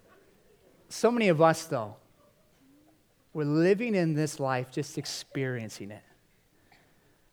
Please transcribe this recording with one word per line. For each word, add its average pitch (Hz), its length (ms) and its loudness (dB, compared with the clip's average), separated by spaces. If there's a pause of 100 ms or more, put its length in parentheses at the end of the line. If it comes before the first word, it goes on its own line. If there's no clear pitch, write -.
(880)
So - 220 2
many 233 180 4
of 160 140 4
us, 160 240 4
though, 110 300 -6 (1400)
we're 156 100 -2
living 185 500 2
in 165 200 2
this 147 260 -2
life 131 300 -2
just - 260 -8
experiencing 123 920 -8
it. 104 120 -18 (1300)